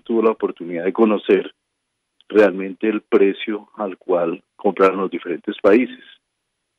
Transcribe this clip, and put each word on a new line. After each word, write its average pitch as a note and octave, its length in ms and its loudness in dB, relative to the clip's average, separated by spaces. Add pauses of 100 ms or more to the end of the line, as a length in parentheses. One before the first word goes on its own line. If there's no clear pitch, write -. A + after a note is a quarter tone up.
tuvo A2+ 180 -2
la A2+ 100 2
oportunidad F2 520 -8
de F#2+ 80 -2
conocer G2+ 600 0 (760)
realmente F#2+ 600 0
el G#2+ 120 -2
precio G2+ 760 -2
al G2 200 -8
cual F2 480 -4 (100)
compraron F#2+ 440 0
los F#2 120 -2
diferentes F2 520 -8
países. A#2+ 420 2 (760)